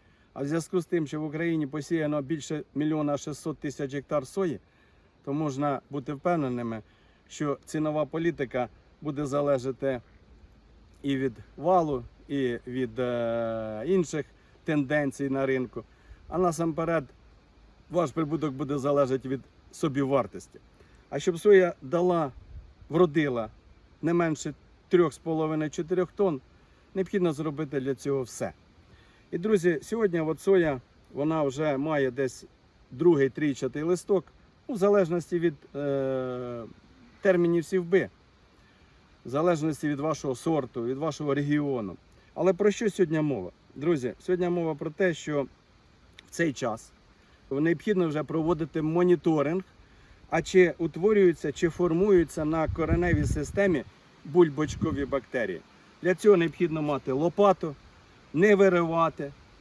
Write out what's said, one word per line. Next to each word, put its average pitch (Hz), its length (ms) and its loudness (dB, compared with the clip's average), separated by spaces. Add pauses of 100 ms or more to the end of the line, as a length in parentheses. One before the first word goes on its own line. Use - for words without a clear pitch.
(340)
А 135 100 -8
в 139 40 -6
зв'язку 165 340 -2
з 160 40 -6
тим, 165 220 -2
що 151 140 -6
в 156 40 -4
Україні 160 420 -2
посіяно 151 540 -2
більше 147 420 -6 (120)
мільйона 151 420 0
шістсот 147 400 -8
тисяч 139 360 -8
гектар 139 340 -4
сої, 170 320 -4 (680)
то 139 80 -6
можна 143 560 -2
бути 139 240 -8
впевненими, 123 680 -2 (480)
що 143 360 -4
цінова 151 400 -2
політика 139 640 -4 (320)
буде 147 240 -6
залежати 135 760 -2 (1000)
і 139 160 -4
від 131 160 -2 (240)
валу, 151 460 0 (240)
і 131 300 -2 (100)
від, 123 320 -6
е, 117 880 -4
інших 165 380 -2 (380)
тенденцій 143 640 -2
на 135 160 -2
ринку. 127 380 -2 (460)
А - 80 -6
насамперед, 165 680 0 (840)
ваш 156 220 -2
прибуток 151 420 -2
буде 143 240 -4
залежати 135 520 2
від 131 120 -4 (300)
собівартості. 135 880 -2 (500)
А 143 100 -4
щоб 170 200 -2
соя 190 420 6
дала, 170 500 0 (580)
вродила 143 600 2 (520)
не 165 120 0
менше 160 400 0 (360)
трьох 175 240 6
з - 40 -16
половиною 156 520 -2
чотирьох 175 420 -2
тонн, 170 300 0 (540)
необхідно 180 380 0
зробити 151 460 -6
для 131 160 -2
цього 139 280 -4
все. 107 300 -8 (800)
І, - 60 -6
друзі, 175 440 2
сьогодні 196 400 -2
от 156 200 -2
соя, 165 400 2 (320)
вона 156 300 0
вже 143 340 0
має 139 340 0
десь 131 340 -4 (460)
другий, 139 380 4
трійчатий 143 540 -4
листок, 180 420 0 (420)
ну, 277 80 -6
в - 20 -6
залежності 175 640 2
від, 165 140 0 (220)
е, 131 880 -4 (580)
термінів 170 440 2
сівби, 180 440 0 (1160)
в 123 40 -12
залежності 156 580 0
від 147 120 -2
вашого 147 360 -4
сорту, 127 500 -2
від 131 120 -4
вашого 147 360 -2
регіону. 143 640 -2 (380)
Але 180 200 2
про 202 180 2
що 214 180 0
сьогодні 160 320 0
мова? 117 300 -2 (240)
Друзі, 131 440 -2
сьогодні 180 300 0
мова 165 260 -2
про 160 140 -8
те, 180 240 0
що 147 300 -4 (840)
в - 20 -20
цей 165 240 -2
час 117 380 -6 (600)
необхідно 170 560 0
вже 151 160 -2
проводити 160 580 -2
моніторинг, 165 800 2 (640)
а 165 120 0
чи 175 360 6
утворюються, 170 720 2
чи 170 180 0
формуються 175 760 2
на 156 220 0
кореневій 160 580 2
системі 151 580 0 (420)
бульбочкові 151 800 2
бактерії. 120 560 -4 (400)
Для 180 140 2
цього 202 220 6
необхідно 160 440 0
мати 143 300 -2
лопату, 170 640 2 (580)
не 202 220 6
виривати, 165 760 4 (300)